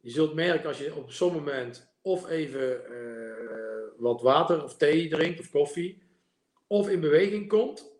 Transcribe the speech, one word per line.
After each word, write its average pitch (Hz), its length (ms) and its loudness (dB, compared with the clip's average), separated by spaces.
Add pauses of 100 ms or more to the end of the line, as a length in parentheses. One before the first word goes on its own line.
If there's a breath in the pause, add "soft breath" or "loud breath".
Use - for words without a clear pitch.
Je 123 80 -16
zult 156 240 2
merken 165 340 0
als 135 100 -6
je 143 180 -8
op 135 160 -12
zo'n 175 220 2
moment 135 580 -6 (100)
of - 280 -2
even, 135 560 -2
eh, 113 1000 -10 (100)
wat 120 240 0
water 151 420 4
of - 140 -14
thee 156 320 4
drinkt 165 300 0
of - 100 -16
koffie, 170 520 0 (680 soft breath)
of 202 220 2
in 185 100 2
beweging 190 500 4
komt - 500 0